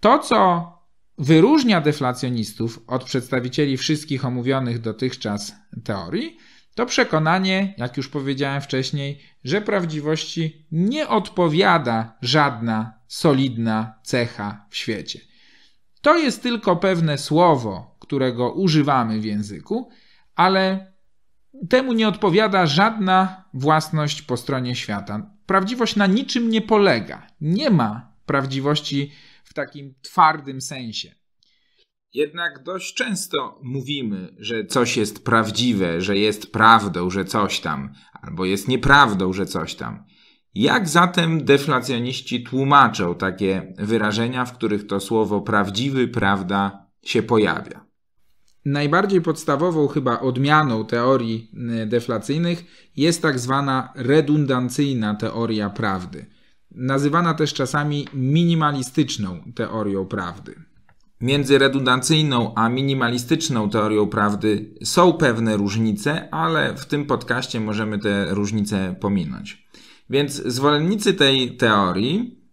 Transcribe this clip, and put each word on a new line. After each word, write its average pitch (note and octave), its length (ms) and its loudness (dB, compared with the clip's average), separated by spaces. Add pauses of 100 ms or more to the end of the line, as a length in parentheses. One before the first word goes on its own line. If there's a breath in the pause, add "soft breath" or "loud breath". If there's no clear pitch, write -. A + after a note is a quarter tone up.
To, A#3+ 180 6
co F3+ 540 2 (460)
wyróżnia F#3+ 600 6
deflacjonistów B2+ 1040 -4
od B2+ 180 -4
przedstawicieli C3 720 -2
wszystkich D3 480 -4
omówionych B2 560 -2
dotychczas G#2+ 760 -6 (280)
teorii, A2 520 -6 (380 soft breath)
to B3 120 -2
przekonanie, F#3+ 920 0
jak A#2+ 180 -6
już C3 120 -6
powiedziałem C#3 540 -4
wcześniej, C#3 580 -4 (240 soft breath)
że E3 160 -2
prawdziwości D#3+ 1120 -4
nie A3 360 0
odpowiada E3 1120 0
żadna A#2 880 0
solidna A2+ 920 0
cecha G#2+ 680 -4
w - 60 -12
świecie. - 440 -8 (840 soft breath)
To D#4 140 6
jest C#4+ 240 -2
tylko A3 340 0
pewne E3+ 420 0
słowo, C#3 840 2
którego B2 520 -2
używamy C#3 680 2
w G#2+ 40 -6
języku, G#2 680 -6 (440 soft breath)
ale F#3+ 580 0 (760)
Temu B3+ 240 2
nie A3 160 2
odpowiada G3 580 2
żadna F#3 800 2 (100)
własność D3+ 680 0
po B2 140 -4
stronie B2 380 -4
świata. G#2 560 -8 (160)
Prawdziwość G#3 500 0
na G#3 100 4
niczym A#3 440 0
nie A3 120 0
polega. F3+ 640 2 (140)
Nie G3+ 300 0
ma A#2 420 0 (140)
prawdziwości C#3 880 -2 (320 loud breath)
w - 100 -20
takim C#3 480 -10
twardym D3 580 2
sensie. B2 540 -10 (1000)
Jednak D3 480 -4
dość F3+ 320 -10
często F3 680 -4
mówimy, B2+ 760 -6
że G#2+ 260 -4
coś A#2+ 320 0
jest G#2 280 -4
prawdziwe, G#2+ 760 0
że G2 180 0
jest G#2+ 340 -2
prawdą, G2+ 580 4
że F#2+ 140 -2
coś G2+ 360 -2
tam, C#2 320 -8 (300 loud breath)
albo F2 220 -6
jest G2 240 -2
nieprawdą, B2 640 4
że F#2+ 140 -4
coś D#2+ 280 -6
tam. - 300 -12 (500 soft breath)
Jak G#3 340 2
zatem E3 560 2
deflacjoniści B2 1000 0
tłumaczą B2+ 720 4
takie F#2+ 640 -2
wyrażenia, A2+ 640 -2
w A#2+ 80 -12
których G#2 340 -4
to G2 140 -4
słowo G#2 400 0
prawdziwy, A2 680 0
prawda G2 800 -2 (160)
się - 200 -2
pojawia? G#2 600 0 (800)
Najbardziej D3 560 2
podstawową D#3 680 0
chyba B2+ 320 -2
odmianą C3 640 2
teorii, A#2+ 680 0 (320)
y, A2 40 -4
deflacyjnych B2+ 800 -2 (320 soft breath)
jest E3 260 2
tak D3 160 2
zwana C3 560 -2
redundancyjna C3+ 1200 0
teoria A2 560 -4
prawdy. F#2+ 560 -6 (440 soft breath)
Nazywana C#3+ 640 0
też D#3 200 0
czasami D3 580 -2
minimalistyczną C#3 1400 0
teorią G2+ 520 -4
prawdy. F2+ 480 -8 (680)
Między C3+ 380 4
redundancyjną C3 960 2
a A2+ 140 2
minimalistyczną B2 1040 0
teorią G#2+ 360 2
prawdy G#2 680 0 (100)
są E3+ 280 4
pewne A#2 440 2
różnice, G#2+ 720 0
ale D#3 460 0
w - 100 -14
tym D3 200 -2
podcaście B2 540 -4
możemy G#2+ 380 -4
te G2+ 360 -2
różnice G2+ 640 -2
pominąć. F2 640 -4 (460 loud breath)
Więc C#3 220 0
zwolennicy D3 840 0
tej C3+ 420 2
teorii A2 800 2 (140)